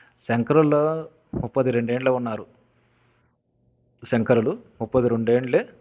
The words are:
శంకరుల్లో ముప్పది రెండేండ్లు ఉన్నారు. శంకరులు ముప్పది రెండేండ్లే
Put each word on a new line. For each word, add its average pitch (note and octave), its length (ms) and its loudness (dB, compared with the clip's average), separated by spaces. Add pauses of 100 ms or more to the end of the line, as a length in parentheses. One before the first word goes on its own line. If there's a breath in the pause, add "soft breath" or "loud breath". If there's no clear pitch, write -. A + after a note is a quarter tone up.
(280 soft breath)
శంకరుల్లో D3 800 2 (260)
ముప్పది B2 360 -2
రెండేండ్లు A#2+ 400 0
ఉన్నారు. A#2 360 -4 (1600)
శంకరులు A#2 480 2 (220)
ముప్పది A#2+ 280 0
రెండేండ్లే A#2+ 600 0 (120)